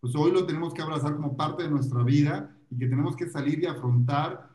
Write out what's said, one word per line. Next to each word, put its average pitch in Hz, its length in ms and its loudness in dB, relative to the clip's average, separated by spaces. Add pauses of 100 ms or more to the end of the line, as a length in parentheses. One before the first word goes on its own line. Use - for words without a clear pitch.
pues 127 140 -4
hoy 151 160 4
lo 185 140 2
tenemos 160 280 -4
que 165 80 -8
abrazar 147 340 -2
como 143 220 -4
parte 151 260 -2
de 156 60 -4
nuestra 123 340 0
vida 147 500 2 (160)
y 120 80 -8
que 120 100 -2
tenemos 143 280 0
que 175 120 -6
salir 151 360 -2
y - 20 0
afrontar 139 880 0